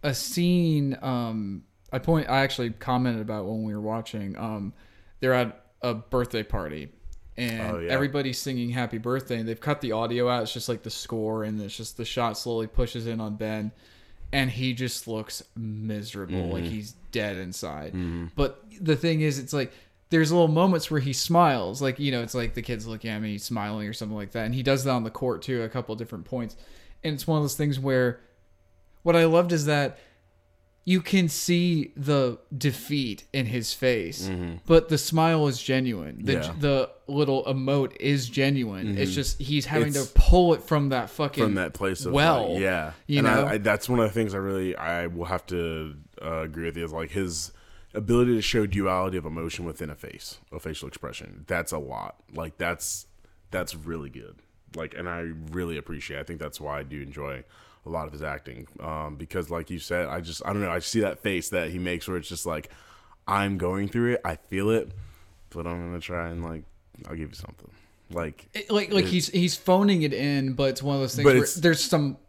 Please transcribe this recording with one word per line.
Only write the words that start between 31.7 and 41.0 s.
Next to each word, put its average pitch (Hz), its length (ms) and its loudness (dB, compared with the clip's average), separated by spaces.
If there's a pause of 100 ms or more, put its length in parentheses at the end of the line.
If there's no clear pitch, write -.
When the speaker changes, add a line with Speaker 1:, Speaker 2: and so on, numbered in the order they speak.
Speaker 1:
the 135 400 2 (180)
defeat 135 680 -2 (100)
in 131 140 0
his 117 260 -2
face, 95 560 0
Speaker 2:
Mm-hmm. 87 280 -4 (100)
Speaker 1:
but 165 220 8
the 151 100 2
smile 160 480 4
is 123 140 0
genuine. 113 600 -2
The 135 100 2
Speaker 2:
Yeah. 80 260 0
Speaker 1:
the 139 320 2 (160)
little 139 380 2
emote 135 540 0
is 135 300 2
genuine. 113 640 0
It's 98 140 2
Speaker 2:
Mm-hmm. 92 60 -2
Speaker 1:
just - 260 -2
he's 143 240 0
having 151 220 2
Speaker 2:
It's 143 240 0
Speaker 1:
to - 20 -20
pull 175 400 10
it - 80 2
from 147 280 2
that 123 200 -2